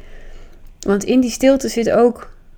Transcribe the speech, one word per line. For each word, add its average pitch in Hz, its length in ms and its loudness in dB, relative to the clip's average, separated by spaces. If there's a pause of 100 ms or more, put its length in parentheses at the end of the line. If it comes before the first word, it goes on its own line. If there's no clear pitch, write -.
(800)
Want 196 240 -2
in 254 160 2
die 247 100 0
stilte 262 380 2
zit 220 220 -2
ook - 460 0 (220)